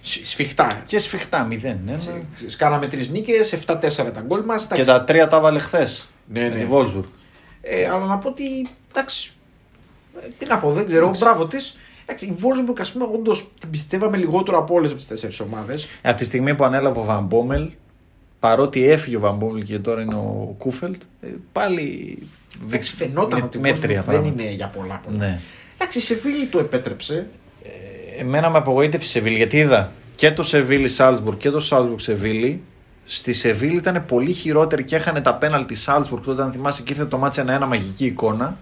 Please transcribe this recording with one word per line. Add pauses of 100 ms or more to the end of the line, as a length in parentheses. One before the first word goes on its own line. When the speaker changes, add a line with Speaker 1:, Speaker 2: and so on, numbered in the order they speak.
Speaker 1:
Σ-,
σφιχτά. (180)
Speaker 2:
Και
σφιχτά,
μηδέν
ένα.
Speaker 1:
Έτσι, (360)
σ-,
κάναμε
τρεις
νίκες,
εφτά
τέσσερα
τα
γκολ
μας,
Speaker 2:
Και
Speaker 1:
εντάξει.
Speaker 2:
τα
τρία
τα
βάλε
χθες, (180)
Speaker 1:
Ναι,
Speaker 2:
με
Speaker 1:
ναι.
Speaker 2:
τη
Wolfsburg. (560)
Speaker 1:
Ε,
αλλά
να
πω
ότι, (500)
εντάξει, (920)
ε, (120)
τι
να
πω,
δεν
ξέρω,
Speaker 2:
Εντάξει.
Speaker 1:
μπράβο
της. (300)
Εντάξει,
η
Wolfsburg,
ας
πούμε, (100)
όντως (100)
την
πιστεύαμε
λιγότερο
από
όλες
από
τις
τέσσερις
ομάδες. (140)
Speaker 2:
Από
τη
στιγμή
που
ανέλαβε
ο
Van
Bommel, (720)
παρότι
έφυγε
ο
Van
Bommel
και
τώρα
είναι
ο
Κούφελτ, (180)
ε, (240)
πάλι (480)
Speaker 1:
Εντάξει,
φαινόταν
Speaker 2:
με-,
Speaker 1:
ότι
η
Speaker 2:
μέτρια
Speaker 1:
Wolfsburg
δεν
Speaker 2:
πράγματα.
Speaker 1:
είναι
για
πολλά,
πολλά.
Speaker 2:
Ναι. (380)
Speaker 1:
Εντάξει,
η
Σεβίλη
το
επέτρεψε. (360)
Speaker 2:
Ε,
εμένα
με
απογοήτευσε
η
Σεβίλη,
γιατί
είδα (240)
και
το
Σεβίλη
Σάλτσμπουργκ
και
το
Σάλτσμπουργκ
Σεβίλη (420)
Στη
Σεβίλη
ήταν
πολύ
χειρότερη
και
έχανε
τα
πέναλτι
Σάλτσμπουργκ
τότε,
αν
θυμάσαι,
και
ήρθε
το
μάτς
ένα
ένα,
μαγική
εικόνα.